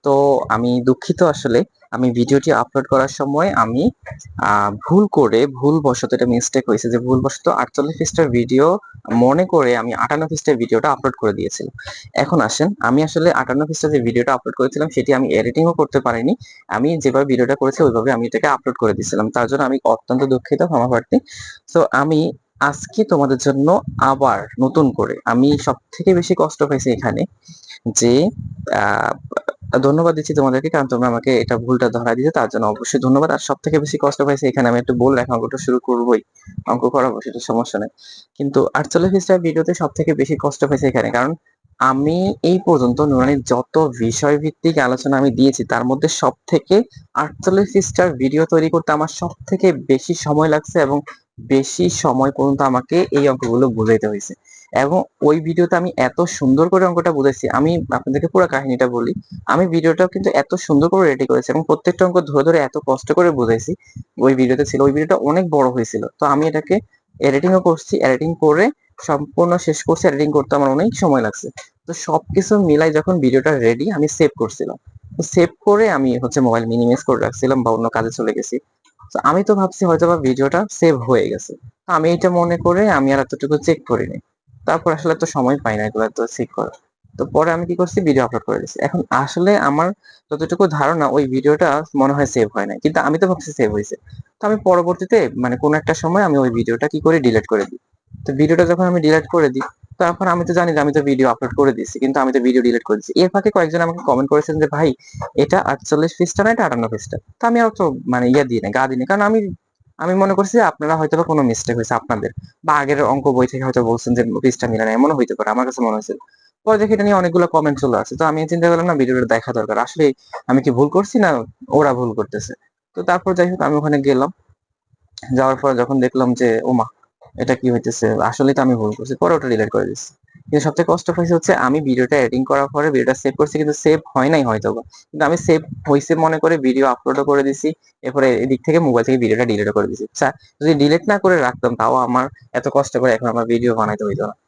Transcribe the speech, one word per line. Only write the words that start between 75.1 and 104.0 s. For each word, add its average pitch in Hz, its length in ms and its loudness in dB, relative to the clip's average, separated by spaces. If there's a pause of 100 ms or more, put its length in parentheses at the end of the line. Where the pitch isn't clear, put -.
তো 165 60 -6 (120)
সেভ 175 160 4 (180)
করে 208 180 4 (120)
আমি 135 120 2 (140)
হচ্ছে 123 240 -2
মোবাইল 117 240 2
মিনিমাইজ 120 360 2
করে 127 180 0
রাখছিলাম 131 400 -2
বা 117 100 2
অন্য 113 200 -2
কাজে 113 220 -2
চলে 110 200 -2
গেছি। 117 180 -8 (560)
তো - 60 -6 (120)
আমি 175 180 2
তো 220 120 4
ভাবছি 190 300 -2
হয়তো 165 220 4
বা 170 60 2 (100)
ভিডিওটা 135 320 0 (200)
সেভ 165 160 4 (140)
হয়ে 117 220 2
গেছে, - 220 -10 (320)
তো - 120 -12
আমি 160 180 0
এটা 175 140 2 (100)
মনে 170 160 0 (100)
করে 175 160 2 (160)
আমি 135 160 2
আর 135 120 2
এতটুকু 143 300 -2 (120)
চেক 165 120 2 (120)
করিনি। 107 280 -4 (480)
তারপর 165 300 0
আসলে 160 240 -2
তো 165 40 0 (100)
সময় 131 300 0
পাই 110 120 0
না 107 120 -2
এগুলো 107 160 -2 (120)
তো 113 60 -2 (120)
চেক 120 220 -6
করার। - 180 -6 (400)
তো - 80 -6 (120)
পরে 160 200 4
আমি 175 140 -6
কি 175 100 -2
করছি, 180 180 -2 (100)
ভিডিও 135 180 4
আপলোড 117 220 -6
করে 107 160 -2
দিছি। - 140 -14 (100)
এখন 175 120 -2 (240)
আসলে 175 280 0 (160)
আমার 151 200 0 (420)
যতটুকু 156 340 -2 (140)
ধারণা 151 280 0 (100)
ওই 147 80 4 (100)
ভিডিওটা 147 360 2 (320)
মনে 139 160 4
হয় 143 180 0
সেভ 110 200 2
হয় 104 140 -2
নাই, 107 140 -8
কিন্তু 160 240 -2
আমি 151 140 0
তো 196 100 4
ভাবছি 175 280 -6
সেভ 110 160 2
হয়েছে। 101 200 -6 (420)
তো - 100 -12
আমি 214 100 0 (100)
পরবর্তীতে 180 500 2 (260)
মানে 123 200 -2
কোনো 151 180 2
একটা 160 120 -2 (100)
সময় 180 240 0
আমি 147 160 2
ওই 127 140 2
ভিডিওটা 117 360 -2
কি 156 120 -6
করে 160 200 4
ডিলিট 110 260 2
করে 101 180 2
দিই। - 100 -18 (460)
তো - 40 -4 (100)
ভিডিওটা 160 320 4
যখন 180 200 0
আমি 180 140 2
ডিলিট 156 280 4
করে 160 220 4
দিই, 135 100 -6 (320)
তো - 40 -4 (100)
এখন 185 220 -4
আমি 175 140 0
তো 180 100 -4
জানি 175 180 2
যে 151 100 2
আমি 147 120 0
তো 147 120 4
ভিডিও 131 240 4
আপলোড 123 260 -6
করে 139 180 4
দিয়েছি, - 260 -10
কিন্তু 139 200 0
আমি 131 120 0
তো 131 100 4
ভিডিও 127 220 4
ডিলিট 117 200 0
করে 107 120 0
দিয়েছি। - 220 -12
এর 180 120 4
ফাঁকে 202 220 0
কয়েকজন 170 300 0
আমাকে 170 240 -6